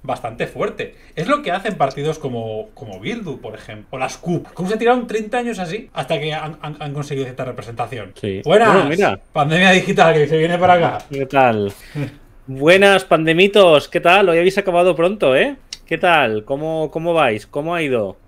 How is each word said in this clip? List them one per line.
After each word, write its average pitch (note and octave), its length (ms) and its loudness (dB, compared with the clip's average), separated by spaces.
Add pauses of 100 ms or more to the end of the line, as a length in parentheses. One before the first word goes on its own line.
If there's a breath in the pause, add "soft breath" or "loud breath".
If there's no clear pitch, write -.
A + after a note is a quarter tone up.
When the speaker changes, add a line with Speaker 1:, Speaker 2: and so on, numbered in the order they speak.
Speaker 1:
bastante B2 440 -6
fuerte. E3 480 -8 (220 soft breath)
Es E3 120 -6
lo C#4+ 140 0
que F#3 80 -6
hacen F#3+ 240 -4
partidos D3+ 440 -4
como, A2+ 540 -8
como G#2+ 260 -16
Bildu, E3+ 440 -10
por A2 120 -14
ejemplo, G#2+ 360 -18
o C3+ 80 -12
las B2+ 180 -8
cup. E3 380 -6
cup F3+ 140 -8
se G#3+ 100 -2
tiraron A#3 280 2
treinta G#3+ 300 -6
años A#3+ 220 -4
así F3+ 340 -10
hasta D#3+ 260 -4
que D3+ 140 -6
han, D#3 300 -10
han, D3+ 180 -12
han D3 140 -10
conseguido C#3 320 -8
cierta B2+ 180 -10
representación. A#2 720 -10
Speaker 2:
Sí. G2 240 -6
Speaker 1:
Buenas. G#3 300 4
Speaker 2:
Bueno, F3+ 160 4
mira. D#3+ 320 0 (140)
Speaker 1:
Pandemia D#3+ 380 2
digital, F3+ 420 4
que D3 140 2
se D#3+ 100 2
viene E3+ 180 0
para F3+ 180 6
acá. E3+ 360 0
Speaker 2:
¿Qué C#3 160 -6
tal? A#2+ 440 2 (240)
<laughs> - 520 -12
Buenas, F#3 580 4
pandemitos. E3+ 840 4
¿Qué F3 120 -2
tal? F3+ 300 4
Hoy E3 80 4
habéis F3 180 2
acabado F3+ 400 2
pronto, E3 400 2
¿eh? C4 200 0 (280)
¿Qué E3 140 -6
tal? C3+ 480 0
¿Cómo, D#3 440 -4
cómo E3+ 220 -4
vais? C3 340 0
¿Cómo D#3 280 -6
ha E3+ 80 -4
ido? A#2 340 -4 (120)